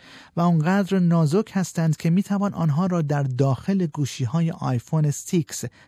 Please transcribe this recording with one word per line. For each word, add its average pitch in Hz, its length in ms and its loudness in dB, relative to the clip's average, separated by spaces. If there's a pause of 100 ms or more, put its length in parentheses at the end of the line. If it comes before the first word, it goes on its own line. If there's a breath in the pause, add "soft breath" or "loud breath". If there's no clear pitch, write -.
(380 loud breath)
و 170 40 0
آنقدر 175 580 2
نازک 170 540 2
هستند 165 440 0
که 170 120 -2
می‌توان 196 440 0
آنها 160 320 0
را 175 160 0
در 143 220 0
داخل 135 640 0
گوشی‌های 151 640 -2
آیفون 139 540 -2
استیکس - 580 -2 (240 loud breath)